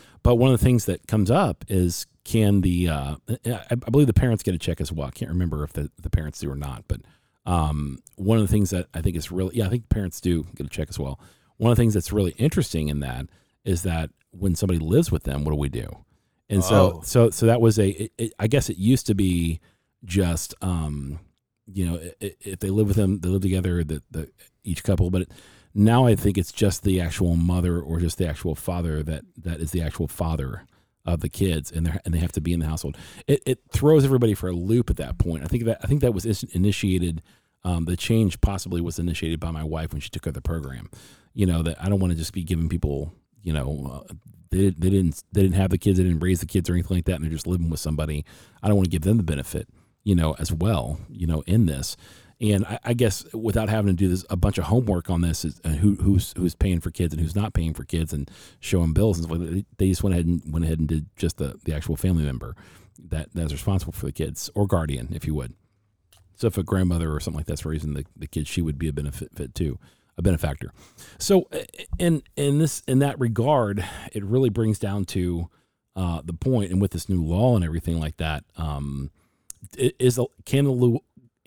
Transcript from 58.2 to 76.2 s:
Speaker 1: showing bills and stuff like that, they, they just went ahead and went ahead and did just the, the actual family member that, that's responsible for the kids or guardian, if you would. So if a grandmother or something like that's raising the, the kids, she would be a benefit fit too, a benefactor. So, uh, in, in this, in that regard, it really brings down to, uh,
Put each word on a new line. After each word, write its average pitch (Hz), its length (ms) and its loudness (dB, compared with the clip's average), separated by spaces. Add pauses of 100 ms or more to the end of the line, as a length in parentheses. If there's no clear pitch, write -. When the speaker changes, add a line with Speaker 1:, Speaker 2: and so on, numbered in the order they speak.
Speaker 1:
showing 85 340 2
bills 98 240 4
and 85 100 -4
stuff 82 120 -4
like 85 100 -4
that, 85 60 -6
they, 98 100 -2 (140)
they 95 120 2
just 90 120 0
went 98 120 2
ahead 87 120 2
and 85 160 0 (100)
went 82 120 0
ahead 80 160 0
and 76 80 0
did 78 260 -2
just - 220 -2
the, 69 280 -6
the - 80 -4
actual 76 220 -4
family 85 300 0
member 65 320 -8 (540)
that, 78 220 -6
that's 80 200 -4
responsible - 400 -2
for - 140 -8
the 71 60 -6
kids - 440 -8
or 101 100 2
guardian, 76 480 -2
if - 100 -10
you 76 120 -2
would. 64 180 -8 (800)
So 117 140 0
if 101 100 -4
a 90 60 0
grandmother 85 500 0
or 73 60 -2
something 76 180 -6
like 76 80 -6
that's 78 180 -6
raising 78 300 -4
the, 71 100 -6 (120)
the 78 100 -14
kids, 76 220 -6
she - 120 -4
would 80 160 -2
be 78 120 -4
a 73 40 -4
benefit 71 440 -8
fit 65 180 -10
too, 76 240 -4 (400)
a - 40 -4
benefactor. 80 500 0 (480)
So, 190 320 4
uh, - 60 -6 (420)
in, 170 240 2 (100)
in 143 240 2
this, 156 300 0
in 131 100 4
that 143 220 2
regard, 113 640 0 (280)
it 101 120 -6
really 120 260 2
brings 110 300 0
down 101 240 -2
to, 87 440 -2 (460)
uh, 87 300 -2